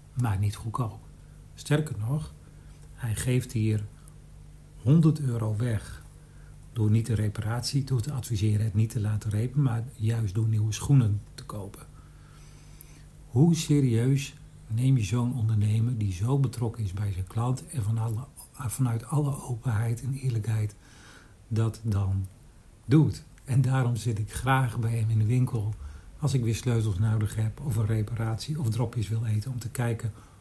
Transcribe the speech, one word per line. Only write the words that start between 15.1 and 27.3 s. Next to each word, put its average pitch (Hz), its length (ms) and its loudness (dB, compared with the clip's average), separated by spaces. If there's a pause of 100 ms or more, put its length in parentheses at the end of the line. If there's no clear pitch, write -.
ondernemer 110 640 2
die 101 140 -2
zo 117 260 0
betrokken 113 460 -2
is 90 80 -4
bij 101 200 -4
zijn 92 140 -4
klant 127 400 -4
en 131 160 -4
van 113 160 -2
alle, 113 280 -4 (260)
vanuit 117 520 -2
alle 143 380 -2
openheid 117 600 -2
en 131 100 -4
eerlijkheid 110 640 -2 (720)
dat 113 340 0
dan 98 440 0 (580)
doet? 120 400 4 (200)
En 131 180 2
daarom 131 340 2
zit 107 220 -2
ik 107 140 -4
graag 127 460 2
bij 113 200 0
hem 110 120 0
in 110 80 4
de 110 80 4
winkel 117 480 2 (440)
als 139 160 0
ik 120 100 2
weer 110 100 0
sleutels 110 440 0
nodig 110 380 2